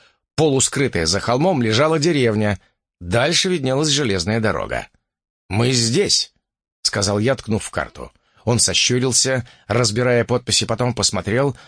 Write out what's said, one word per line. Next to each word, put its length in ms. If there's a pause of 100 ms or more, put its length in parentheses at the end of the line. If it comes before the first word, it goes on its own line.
(360)
полускрытая 720
за 140
холмом, 420
лежала 360
деревня. 600 (400)
Дальше 480
виднелась 400
железная 520
дорога. 460 (640)
«Мы 240
здесь», — 600 (500)
сказал 360
я, 160
ткнув 300
в 60
карту. 420 (320)
Он 140
сощурился, 880 (200)
разбирая 580
подписи, 400
потом 300
посмотрел 640 (120)